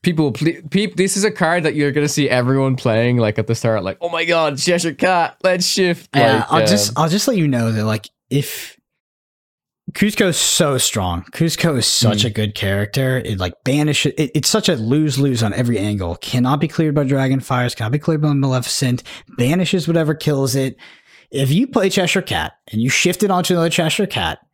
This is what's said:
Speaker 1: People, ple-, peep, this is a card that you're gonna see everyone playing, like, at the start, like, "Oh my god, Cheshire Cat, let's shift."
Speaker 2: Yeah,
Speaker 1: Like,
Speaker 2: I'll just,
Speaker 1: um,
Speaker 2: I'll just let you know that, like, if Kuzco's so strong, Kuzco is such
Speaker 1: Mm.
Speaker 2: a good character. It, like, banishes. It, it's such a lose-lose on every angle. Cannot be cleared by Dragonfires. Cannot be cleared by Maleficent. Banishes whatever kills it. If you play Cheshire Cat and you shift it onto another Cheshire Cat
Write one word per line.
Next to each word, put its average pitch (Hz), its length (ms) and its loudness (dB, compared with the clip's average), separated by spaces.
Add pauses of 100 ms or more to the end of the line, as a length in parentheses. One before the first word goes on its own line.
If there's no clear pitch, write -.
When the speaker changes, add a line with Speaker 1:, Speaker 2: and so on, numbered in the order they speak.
Speaker 1:
People, 156 300 0
ple-, 160 380 -4
peep, 202 260 -2
this 190 200 0
is 196 80 0
a 214 60 2
card 175 340 -2
that 151 100 0
you're 143 180 0
gonna 147 160 0
see 147 220 0
everyone 131 460 2
playing, 120 420 2
like, 107 200 0
at 110 80 -2
the 113 80 0
start, 110 300 0
like, 95 160 -6
"Oh 170 80 -4
my 165 160 -2
god, 160 340 0
Cheshire 175 360 0
Cat, 180 500 0
let's 185 220 2
shift." 180 500 0
Speaker 2:
Yeah, 113 220 6
Speaker 1:
Like, 107 120 0
Speaker 2:
I'll - 160 4
just, 104 300 2
Speaker 1:
um, 151 80 2
Speaker 2:
I'll 165 60 0
just 196 180 0
let 247 80 2
you 165 100 2
know 117 240 0
that, 107 140 -2
like, 107 240 -2 (220)
if - 480 -4 (1120)
Kuzco's 202 460 0
so 143 400 2
strong, 90 440 -2 (100)
Kuzco 160 440 0
is 113 100 0
such 107 360 2
Speaker 1:
Mm. - 40 2
Speaker 2:
a 110 40 -2
good 104 240 -4
character. 104 640 -2
It, 107 200 -6
like, 90 160 -4 (100)
banishes. 147 520 0
It, 151 180 0
it's - 140 0
such 214 200 2
a 170 80 2
lose-lose 135 680 0
on 107 100 0
every 120 260 0
angle. 95 380 -2
Cannot 127 440 0
be 160 80 0
cleared 156 260 0
by 147 100 2
Dragonfires. 131 720 0
Cannot 113 160 -4
be 147 60 0
cleared 156 240 0
by 151 100 2
Maleficent. 127 680 0 (340)
Banishes 165 520 0
whatever 160 260 2
kills 135 400 0
it. 131 220 -2 (540)
If 135 200 -2
you 202 160 4
play 196 240 2
Cheshire 185 320 0
Cat 85 300 -6 (200)
and 110 80 -2
you 120 80 0
shift - 340 0
it 202 100 2
onto 180 220 0
another 170 160 2
Cheshire 170 360 0
Cat 165 320 -4 (160)